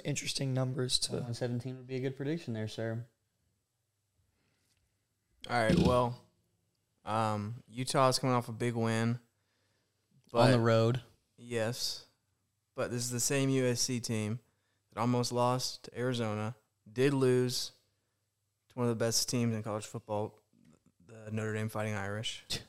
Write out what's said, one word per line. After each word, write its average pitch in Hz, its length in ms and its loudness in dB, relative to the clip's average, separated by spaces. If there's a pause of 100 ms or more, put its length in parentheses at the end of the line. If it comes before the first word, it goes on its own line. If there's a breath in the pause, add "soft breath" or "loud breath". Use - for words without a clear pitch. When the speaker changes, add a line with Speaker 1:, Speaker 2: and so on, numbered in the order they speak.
Speaker 1:
interesting 139 480 -4
numbers 127 460 -2
to - 100 -2
Speaker 2:
Twenty-one 120 240 -6
seventeen 123 420 -4
would 127 100 -18
be 131 100 -6
a 127 40 -2
good 131 160 -4
prediction 147 380 -6
there, 110 140 -4
sir. 113 360 -6 (2500)
Speaker 3:
All 120 120 2
right, 110 160 6
well, 123 400 4 (840)
um, 107 520 -2 (120)
Utah's 127 500 2
coming 127 160 2
off 120 140 0
a 120 40 -8
big 117 220 -2
win. 113 440 2 (1160)
Speaker 2:
On 123 160 8
the 127 80 8
Speaker 3:
But 113 60 4
Speaker 2:
road. 117 360 4 (380)
Speaker 3:
Yes. 120 640 -4 (720)
But 110 160 -4
this 120 100 -2
is 123 100 -4
the 120 100 -4
same 135 280 2
U 131 160 2
S 120 160 2
C 123 200 0
team 110 380 -2 (540)
that 101 80 -6
almost 123 320 2
lost 123 520 0
to - 140 -12
Arizona, 117 560 -2 (380)
did 135 220 4
lose 127 560 2 (960)
to - 60 -20
one 123 120 -2
of 120 40 2
the 113 120 -2
best 113 280 0
teams 120 240 0
in 107 80 -4
college 107 240 -6
football, 107 480 -6 (720)
the 110 280 -16
Notre 110 200 -2
Dame 107 160 -2
Fighting 107 240 -4
Irish. 101 500 -6 (240)